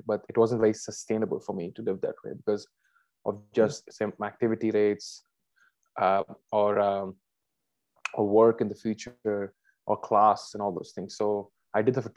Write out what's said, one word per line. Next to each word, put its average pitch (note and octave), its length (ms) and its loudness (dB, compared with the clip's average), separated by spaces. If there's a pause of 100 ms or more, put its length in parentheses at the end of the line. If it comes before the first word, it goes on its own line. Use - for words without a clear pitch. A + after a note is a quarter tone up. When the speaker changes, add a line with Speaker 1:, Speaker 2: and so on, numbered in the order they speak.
Speaker 1:
but G#2 240 -2
it - 80 -4
wasn't A2+ 240 4
very G#2+ 120 6
sustainable A2 680 -4
for - 200 -10
me F2 160 -8
to A2 60 -14
live G2 200 -4
that - 220 -4
way - 180 -10
because G#2 260 -4 (580)
of G#2 160 -6 (140)
Speaker 2:
Mm. A#2 60 4
Speaker 1:
just - 320 -2
some G#2 200 -4 (100)
activity A2 480 -2
rates, G#2 540 -2 (800)
uh, F#2+ 200 2 (280)
or, G#2 280 2
um, G2 360 -2 (1000)
or G#2 120 0
work A2+ 340 6
in A2 60 -2
the G2+ 80 -8
future, G#2 800 -6 (340)
or G#2 100 0 (120)
class G#2 440 4
and G#2 80 -8
all G2+ 120 -2
those - 220 -8
things. F#2+ 260 -10
So G#2 300 -2 (220)
I G#2+ 80 0
did B2 140 2
that B2+ 80 -2
for A2 140 -8